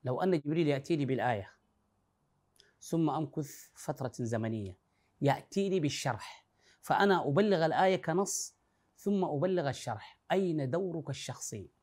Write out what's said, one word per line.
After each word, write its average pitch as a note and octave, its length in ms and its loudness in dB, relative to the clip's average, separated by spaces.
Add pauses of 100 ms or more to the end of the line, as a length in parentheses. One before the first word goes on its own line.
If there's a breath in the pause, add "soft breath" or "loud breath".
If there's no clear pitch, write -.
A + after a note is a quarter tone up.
لو B2+ 180 -2
أن F3+ 180 4
جبريل D#3 280 0
يأتيني C#3+ 360 0
بالآية A#2 460 0 (1300 soft breath)
ثم E3 300 2
أمكث D3 640 -6
فترة C3+ 400 -6
زمنية A2 640 -4 (420)
يأتيني F#3 600 2
بالشرح، - 680 -4 (360 soft breath)
فأنا E3+ 460 4
أبلغ E3+ 380 4
الآية F3+ 300 4
كنص F3+ 580 -2 (420)
ثم G3+ 280 0
أبلغ D#3+ 440 0
الشرح، - 500 -8 (140)
أين E3 380 0
دورك E3 400 -4
الشخصي؟ - 600 -10 (120)